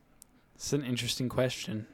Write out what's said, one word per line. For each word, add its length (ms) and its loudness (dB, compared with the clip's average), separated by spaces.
It's 180 -2
an 100 4
interesting 460 0
question. 640 0